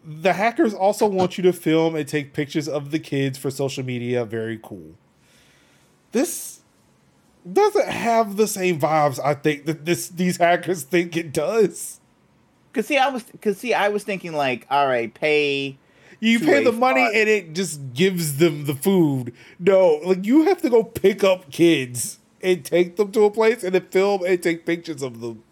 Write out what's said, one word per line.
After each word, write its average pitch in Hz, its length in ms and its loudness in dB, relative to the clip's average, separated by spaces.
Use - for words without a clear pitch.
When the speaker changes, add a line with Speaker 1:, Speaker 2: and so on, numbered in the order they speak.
Speaker 1:
The 160 300 -2
hackers 226 400 0
also 202 320 0
want 185 320 0
you 185 60 -4
to 180 80 6
film 160 420 0
and 151 120 -4
take 143 280 -6
pictures 147 340 -4
of 143 220 -6
the 160 80 -4
kids 139 400 -4
for 139 120 -4
social 139 320 -6
media. 123 440 -4
Very 110 360 -8
cool. 85 340 -18
This - 480 -4
doesn't 392 380 2
have 220 480 0
the 214 100 2
same 185 320 -2
vibes 147 460 2
I 143 80 2
think 147 320 -2
that 147 220 -6
this, 170 220 -2
these 180 280 -2
hackers 175 460 2
think 170 340 -2
it 165 160 -6
does. 180 680 -2
Speaker 2:
'Cause 214 120 -2
see, 294 120 0
I 262 100 4
was, 254 160 -6
'cause 202 160 -2
see, 240 160 -4
I 180 160 2
was 208 160 -2
thinking, 180 300 -8
like, 135 360 -2
all 143 160 2
right, 117 280 -2
pay 143 640 0
Speaker 1:
You 226 200 2
Speaker 2:
to 220 60 -2
Speaker 1:
pay 302 160 4
Speaker 2:
a - 40 0
Speaker 1:
the 240 80 4
money 254 300 2
Speaker 2:
fun- 226 120 0
Speaker 1:
and 214 160 2
it 175 240 0
just 151 400 -6
gives 165 420 0
them 147 300 2
the 147 80 -4
food. 143 580 0
No, 180 460 4
like, 185 220 0
you 294 180 6
have 370 180 2
to 302 60 0
go 226 160 4
pick 202 400 0
up 180 260 2
kids 131 680 0
and 185 200 0
take 175 340 0
them 202 160 0
to 214 120 2
a 208 60 4
place 220 340 0
and 185 100 -4
then 180 120 0
film 196 400 2
and 185 160 0
take 170 240 -2
pictures 170 340 -6
of 120 220 -10
them. 113 300 -12